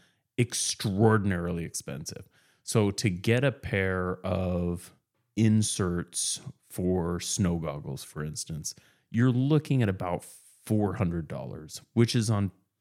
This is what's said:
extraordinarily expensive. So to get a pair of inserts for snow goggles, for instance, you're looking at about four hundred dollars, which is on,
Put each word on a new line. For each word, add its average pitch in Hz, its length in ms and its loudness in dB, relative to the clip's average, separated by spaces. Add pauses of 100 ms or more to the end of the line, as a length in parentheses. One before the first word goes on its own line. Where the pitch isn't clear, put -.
(380)
extraordinarily 98 1300 2
expensive. - 640 -10 (340)
So 104 280 2
to 104 180 -2
get 113 360 2
a 135 80 2
pair 92 760 -2
of 90 680 -2 (440)
inserts 104 1040 2 (260)
for 87 500 -2
snow 87 380 0
goggles, 73 480 -8
for - 180 -10
instance, 76 520 -8 (360)
you're 120 220 4
looking 135 500 2
at 104 60 4
about 92 340 -2 (440)
four 104 300 2
hundred 85 320 0
dollars, 71 520 -10 (140)
which 117 200 6
is 110 140 2
on, 101 220 2 (300)